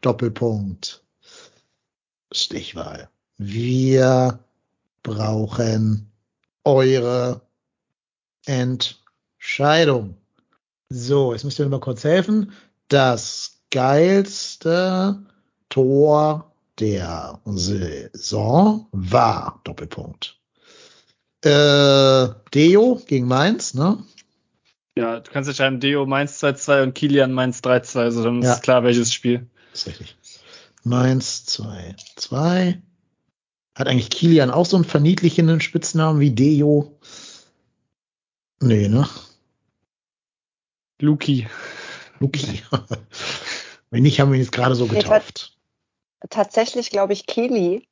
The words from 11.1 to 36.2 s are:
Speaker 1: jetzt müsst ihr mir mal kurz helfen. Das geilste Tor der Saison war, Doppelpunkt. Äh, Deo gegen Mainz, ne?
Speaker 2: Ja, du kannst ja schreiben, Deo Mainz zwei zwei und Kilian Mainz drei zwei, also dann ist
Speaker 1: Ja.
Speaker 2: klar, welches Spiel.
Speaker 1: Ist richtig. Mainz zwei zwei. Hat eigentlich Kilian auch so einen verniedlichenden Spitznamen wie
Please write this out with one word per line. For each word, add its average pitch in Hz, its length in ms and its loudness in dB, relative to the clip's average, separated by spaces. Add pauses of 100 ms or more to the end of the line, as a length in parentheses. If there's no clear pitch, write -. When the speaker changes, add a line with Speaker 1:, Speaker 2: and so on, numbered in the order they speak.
Speaker 1:
jetzt 113 100 -10
müsst 143 160 -8
ihr 147 60 0
mir 139 60 -2
mal 135 80 -2
kurz 117 240 -8
helfen. 190 480 0 (360)
Das - 760 -2 (100)
geilste 185 1500 0 (440)
Tor 151 800 2 (280)
der 87 680 -6
Saison 104 1500 -2
war, 101 720 -2
Doppelpunkt. - 760 -14 (1040)
Äh, 139 840 6 (240)
Deo 202 520 4
gegen 127 220 -2
Mainz, 143 460 0
ne? 160 300 -2 (920)
Speaker 2:
Ja, 117 240 -4
du - 120 -20
kannst 143 180 -6
ja 139 60 -8
schreiben, 135 240 0
Deo 139 260 0
Mainz 139 340 -4
zwei 143 140 0
zwei 139 300 2
und 131 100 -2
Kilian 139 400 2
Mainz 127 280 -2
drei 127 180 2
zwei, 123 240 -4
also 117 200 0
dann 120 180 0
ist 123 60 2
Speaker 1:
Ja. 120 120 2
Speaker 2:
klar, 123 240 4
welches 120 280 2
Spiel. 120 380 -4 (240)
Speaker 1:
Ist - 140 -10
richtig. - 280 -16 (680)
Mainz 123 640 0
zwei 101 500 -10 (200)
zwei. 175 680 -2 (920)
Hat 135 120 -4
eigentlich 127 240 0
Kilian 156 400 4
auch 170 160 0
so 196 100 0
einen 170 80 2
verniedlichenden 165 760 2
Spitznamen 160 580 -2
wie 143 120 4